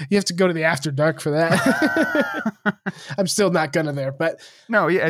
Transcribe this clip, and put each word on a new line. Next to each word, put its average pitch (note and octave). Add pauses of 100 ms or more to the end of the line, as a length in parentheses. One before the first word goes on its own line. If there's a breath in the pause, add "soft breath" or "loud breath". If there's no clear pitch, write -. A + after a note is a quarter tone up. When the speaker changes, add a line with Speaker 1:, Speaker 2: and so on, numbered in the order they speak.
Speaker 1:
You G3
have G3
to F#3+
go F#3
to F3
the D#3+
After D#3+
Dark D3
for D3+
that. G#3 (120)
<laughs> - (140)
Speaker 2:
<laughs> C#3+
Speaker 1:
I'm G3
still G3
not D#3
gonna D#3
there, C3+
but E3 (300 loud breath)
Speaker 2:
No, G#3
yeah, E3+